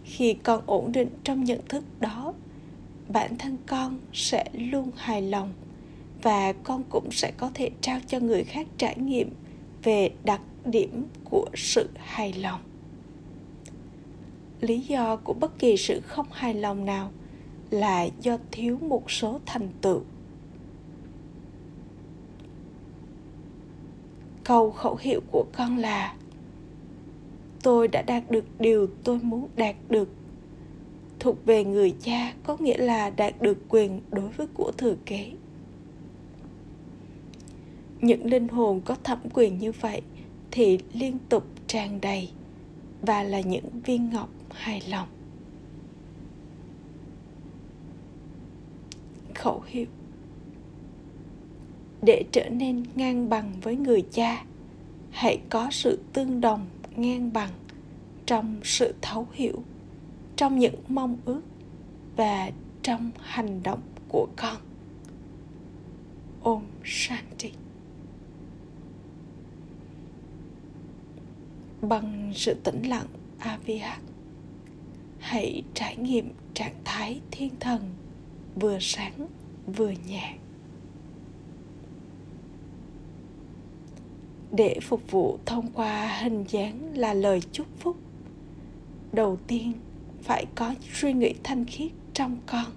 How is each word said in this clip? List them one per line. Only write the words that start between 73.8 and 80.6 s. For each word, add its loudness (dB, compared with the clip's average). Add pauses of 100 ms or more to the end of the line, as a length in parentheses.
hãy -2 (120)
trải -2
nghiệm 2 (260)
trạng -4 (100)
thái -4 (100)
thiên -4 (100)
thần, 2 (720)
vừa 4
sáng -2 (500)
vừa 4 (140)
nhẹ. -6 (4000)